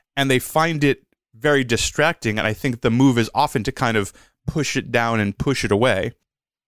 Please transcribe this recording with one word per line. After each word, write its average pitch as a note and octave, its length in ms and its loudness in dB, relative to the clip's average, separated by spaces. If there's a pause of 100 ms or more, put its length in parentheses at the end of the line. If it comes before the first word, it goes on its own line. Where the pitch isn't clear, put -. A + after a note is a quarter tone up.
(180)
and C#3 120 0
they B2+ 100 4
find D#3+ 440 -2
it C#3 200 0 (320)
very C#3 280 2
distracting. A#2 760 0
And G2+ 80 0
I G#2+ 60 -2
think B2 280 -6
the B2+ 80 2
move B2 300 4
is A2+ 160 0
often C#3 280 -2
to C3 80 -6
kind A#2 240 -2
of G2+ 160 -2 (360)
push - 280 -4
it B2 160 -6
down A#2 280 0
and G2+ 180 -2
push - 260 -2
it G#2 80 0
away. G#2+ 420 0 (540)